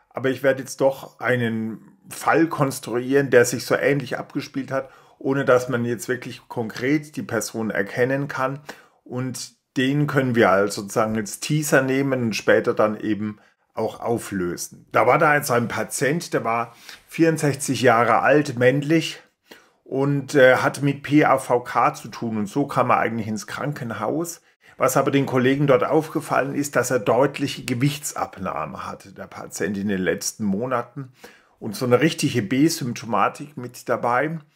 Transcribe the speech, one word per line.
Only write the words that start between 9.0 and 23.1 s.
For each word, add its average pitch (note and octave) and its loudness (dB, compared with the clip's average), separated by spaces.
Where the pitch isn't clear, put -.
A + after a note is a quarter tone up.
Und B2+ -8
den C#3 2
können C#3 0
wir G#2+ 6
also G2+ 2
sozusagen A2 -2
als G#2+ -6
Teaser D3+ 2
nehmen C3 0
und A2+ -2
später A2 2
dann G#2+ 2
eben G#2 -4
auch A2 -6
auflösen. G2 -6
Da A2+ 2
war C3 6
da D3+ 4
jetzt D3 0
ein A#2+ 2
Patient, C3+ -4
der B2 -2
war A#2 -4
vierundsechzig D3 0
Jahre A2+ 6
alt, C#3 2
männlich C#3+ 2
und, C#3 -2
äh, B2+ 8
hat C3 -2
mit C#3+ 0
P D3 4
A C3+ 4
V B2 0
K C3 0
zu B2 -16
tun A2 -6
und G#2 -2
so C#3+ -2
kam B2 2
er G#2 4
eigentlich A2 -2